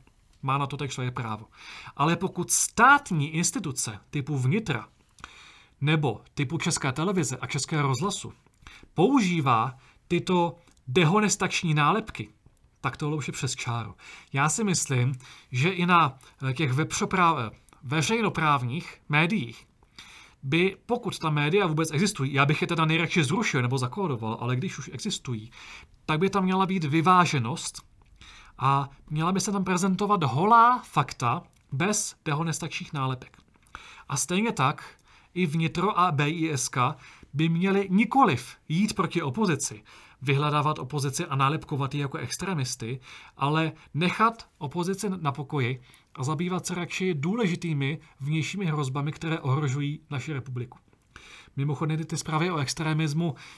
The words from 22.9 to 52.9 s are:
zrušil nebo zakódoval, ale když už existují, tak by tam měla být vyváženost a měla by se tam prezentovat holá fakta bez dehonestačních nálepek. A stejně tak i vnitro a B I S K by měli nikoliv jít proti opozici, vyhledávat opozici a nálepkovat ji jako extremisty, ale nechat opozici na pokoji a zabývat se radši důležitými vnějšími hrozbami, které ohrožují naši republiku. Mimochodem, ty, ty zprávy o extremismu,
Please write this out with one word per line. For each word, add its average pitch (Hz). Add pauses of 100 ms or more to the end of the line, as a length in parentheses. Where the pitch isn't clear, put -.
zrušil 151
nebo 123
zakódoval, 123
ale 123
když 131
už 135
existují, 120 (540)
tak 156
by 190
tam 190
měla 185
být 185
vyváženost 156 (760)
a 139 (200)
měla 160
by 190
se 208
tam 196
prezentovat 190
holá 220
fakta 135 (280)
bez 180 (100)
dehonestačních 160
nálepek. 131 (720)
A 135
stejně 208
tak 135 (480)
i 180
vnitro 165
a 180
B 147
I 160
S 139
K 131 (380)
by 156
měli 190
nikoliv 220 (140)
jít 180
proti 170
opozici, 147 (380)
vyhledávat 147
opozici 143
a 139
nálepkovat 139
ji 147
jako 143
extremisty, 135 (380)
ale 156 (220)
nechat 214
opozici 180
na 160
pokoji 131 (340)
a 131
zabývat 170
se 175
radši 180
důležitými 160 (200)
vnějšími 156
hrozbami, 147
které 165
ohrožují 143 (100)
naši 147
republiku. 123 (760)
Mimochodem, 156
ty, 160
ty 156
zprávy 160
o 165
extremismu, 156 (220)